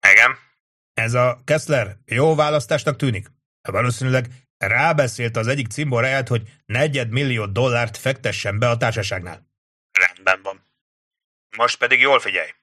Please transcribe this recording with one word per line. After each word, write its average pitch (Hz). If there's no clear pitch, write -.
Igen? 123
Ez 113
a 123
Kessler 135
jó 151
választásnak 151
tűnik? 120
Valószínűleg 123
rábeszélte 123
az 110
egyik 131
cimboráját, 131
hogy 113
negyedmillió 127
dollárt 120
fektessen 107
be 120
a 117
társaságnál. 95
Rendben 92
van. 95
Most 117
pedig 123
jól 131
figyelj. 90